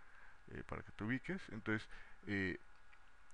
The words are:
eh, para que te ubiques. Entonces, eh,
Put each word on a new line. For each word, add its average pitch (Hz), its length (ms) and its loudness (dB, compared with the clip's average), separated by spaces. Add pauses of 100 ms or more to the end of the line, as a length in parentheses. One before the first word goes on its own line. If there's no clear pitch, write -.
(520)
eh, - 160 -2
para 80 160 0
que - 80 -8
te - 120 -2
ubiques. 131 380 2 (100)
Entonces, 110 380 4 (380)
eh, 98 320 6 (760)